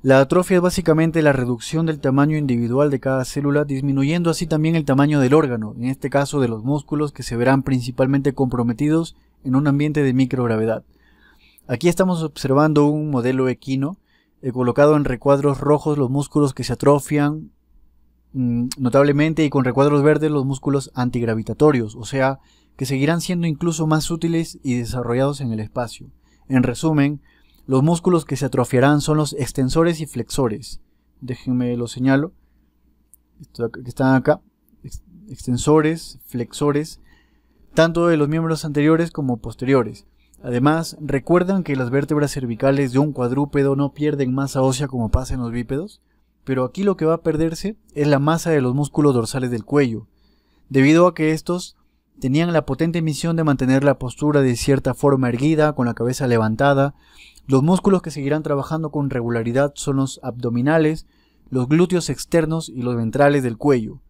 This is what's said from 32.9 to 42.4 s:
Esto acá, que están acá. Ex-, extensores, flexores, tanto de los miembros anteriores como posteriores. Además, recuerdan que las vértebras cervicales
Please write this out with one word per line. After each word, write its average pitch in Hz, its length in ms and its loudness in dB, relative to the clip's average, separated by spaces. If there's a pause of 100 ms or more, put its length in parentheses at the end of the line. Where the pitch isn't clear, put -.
Esto - 240 -8
acá, 113 180 -8
que 123 60 -12
están 131 260 2
acá. 139 260 2 (420)
Ex-, - 220 -16 (240)
extensores, 151 960 0
flexores, 147 760 -4 (760)
tanto 170 340 2
de 165 80 4
los 147 120 0
miembros 160 360 -2
anteriores 160 460 2
como 131 280 -4
posteriores. 123 680 -2 (360)
Además, 143 580 -2
recuerdan 175 600 0
que 143 140 -4
las 127 140 -4
vértebras 143 420 0
cervicales 135 600 -2